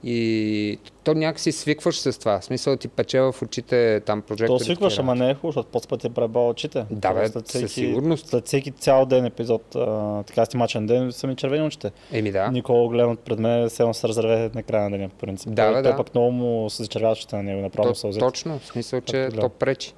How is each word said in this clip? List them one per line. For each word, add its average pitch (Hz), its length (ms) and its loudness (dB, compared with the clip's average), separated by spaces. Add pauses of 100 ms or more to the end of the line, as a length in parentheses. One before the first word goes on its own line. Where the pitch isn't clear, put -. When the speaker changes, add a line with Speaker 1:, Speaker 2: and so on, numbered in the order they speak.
Speaker 1:
и 110 720 0 (260)
то 156 100 2
някакси 156 380 0
свикваш - 480 -2
с - 180 -2
това. 101 220 2
В - 40 -16
смисъл, 131 320 0
ти 127 120 -10
пече - 320 0
в 131 220 2
очите 113 580 2
там 104 220 -2
прожектори, 113 360 2
Speaker 2:
То 123 60 0
свикваш, 175 280 0
Speaker 1:
такива 143 100 -2
Speaker 2:
ама 127 100 2
Speaker 1:
работи. 123 120 2
Speaker 2:
не 127 60 4
е 139 40 2
хубаво, 165 180 -4
защото 135 200 -4
после 120 160 -4
пъти 120 200 -4
пребава 120 400 2
очите. 120 420 -4
Speaker 1:
Да, 98 220 0
бе, - 80 0
Speaker 2:
Тоест, 110 120 2
след 110 160 -8
Speaker 1:
със 123 220 -4
Speaker 2:
всеки, 123 160 -2
Speaker 1:
сигурност. 139 420 0
Speaker 2:
след 120 180 0
всеки 139 240 0
цял 135 360 4
ден 127 180 6
епизод, 117 520 -2
а, 107 460 -2
така 113 220 2
стимачен 117 420 0
ден, 123 260 2
са - 140 -8
ми 131 100 -4
червени 151 300 0
очите. 107 240 -6 (220)
Speaker 1:
Еми 110 200 -2
да. 98 160 2
Speaker 2:
Никога 123 300 2
го 120 100 4
гледам 120 280 2
пред 113 220 -4
мен, 117 300 2
все - 140 -2
едно 113 120 4
се - 140 -2
разреве 113 460 2
на 113 80 -6
края 107 280 0
на - 0 -
деня, 98 180 -4
по - 80 -16
принцип. 98 340 -8
Speaker 1:
Да, 110 140 0
Speaker 2:
Той, 110 100 4
Speaker 1:
бе, 135 80 2
Speaker 2:
той 123 100 4
Speaker 1:
да. - 40 0
Speaker 2:
пък - 180 -6
много 120 160 4
му 117 400 -2
се - 120 -8
зачервяват 110 360 0
очите - 180 -10
на 101 60 -4
него, 98 180 -4
направо 98 260 0
Speaker 1:
То-, 123 40 4
Speaker 2:
му 110 40 0
сълзят. 104 260 -4
Speaker 1:
точно, 131 380 -2
в - 80 -14
смисъл, 123 340 -6
Speaker 2:
Както 123 120 -8
Speaker 1:
че 135 60 0
Speaker 2:
гледам. 120 220 -2
Speaker 1:
то 120 80 2
пречи. - 500 -2